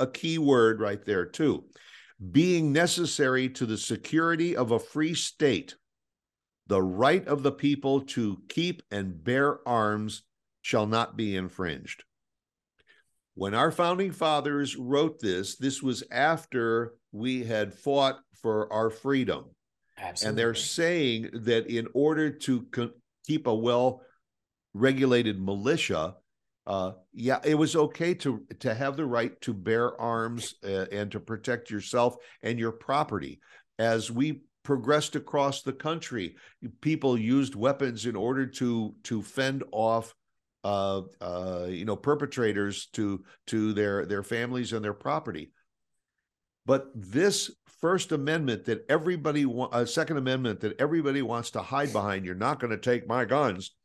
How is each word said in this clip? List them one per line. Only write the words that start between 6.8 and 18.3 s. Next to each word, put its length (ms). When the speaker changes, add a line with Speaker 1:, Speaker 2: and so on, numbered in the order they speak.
Speaker 1:
right 440
of 160
the 120
people 480
to 480
keep 420
and 320
bear 420
arms 580
shall 260
not 280
be 220
infringed." 680
When 180
our 180
founding 400
fathers 680
wrote 420
this, 380
this 260
was 260
after 840
we 320
had 300
fought 460